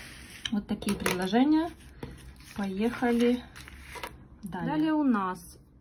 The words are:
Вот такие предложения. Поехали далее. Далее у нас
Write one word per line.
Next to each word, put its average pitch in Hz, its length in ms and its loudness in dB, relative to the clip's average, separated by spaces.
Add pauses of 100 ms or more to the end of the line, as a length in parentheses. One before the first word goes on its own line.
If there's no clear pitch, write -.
(500)
Вот 208 160 -2
такие 202 300 -2
предложения. 220 720 4 (880)
Поехали 240 840 2 (1040)
далее. 196 260 -4
Далее 311 220 4
у 302 100 4
нас 196 560 0 (220)